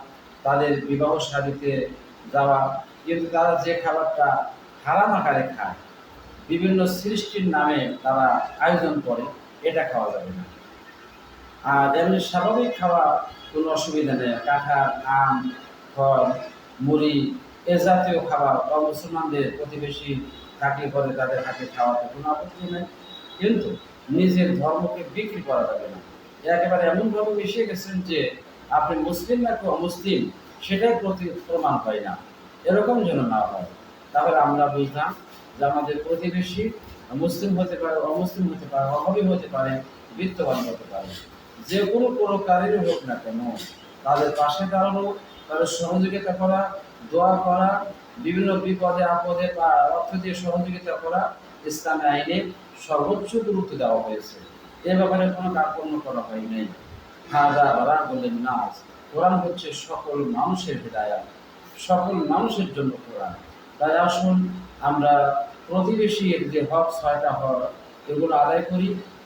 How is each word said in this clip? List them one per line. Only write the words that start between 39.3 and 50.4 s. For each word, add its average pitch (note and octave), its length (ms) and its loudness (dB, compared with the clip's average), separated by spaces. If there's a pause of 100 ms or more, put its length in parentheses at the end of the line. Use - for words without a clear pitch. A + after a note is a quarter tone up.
পারে, C3 340 -2 (360)
বিত্তবান D#3 420 -2
হতে A2+ 320 -6
পারে, F#2+ 160 -8 (600)
যে F#3 180 0
কোনো A#3+ 300 2
প্রকারেরই G3 640 2
হোক E3+ 280 2
না B2 100 -6
কেন, A2+ 240 -6 (640)
তাদের D3 340 2
পাশে D#3 280 2
দাঁড়ানো, G3 480 0 (340)
তাদের E3 180 0
সহযোগিতা F#3 680 0
করা, F#3+ 460 0 (320)
দোয়া F3+ 260 4
করা, F#3+ 480 2 (320)
বিভিন্ন F#3 420 0
বিপদে F3+ 440 0
আপদে F3 500 0
বা E3 160 2 (180)
অর্থ F3+ 340 -2
দিয়ে F3+ 140 -6
সহযোগিতা F3 600 -4